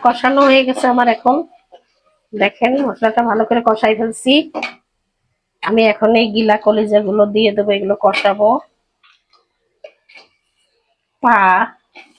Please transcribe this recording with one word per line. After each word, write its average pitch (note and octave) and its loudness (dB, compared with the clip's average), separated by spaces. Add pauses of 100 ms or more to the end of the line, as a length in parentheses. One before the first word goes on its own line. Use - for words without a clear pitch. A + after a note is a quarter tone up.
কষানো B3+ 0
হয়ে C4 4
গেছে B3+ -6
আমার B3 0
এখন। B3+ 0 (960)
দেখেন, G#3 -2 (140)
মশলাটা A3 -2 (100)
ভালো A3 0
করে A#3+ 0
কষাই A3 0
ফেলছি। A3+ -2 (1300)
আমি A3 0 (100)
এখন G#3+ 0 (100)
এই A#3 0
গিলা A3 2
কলিজাগুলো G#3 0 (120)
দিয়ে G#3+ 2
দেবো, G#3 -2
এগুলো G3+ -2 (100)
কষাবো। G3+ 0 (2750)
পা, A#3 2 (800)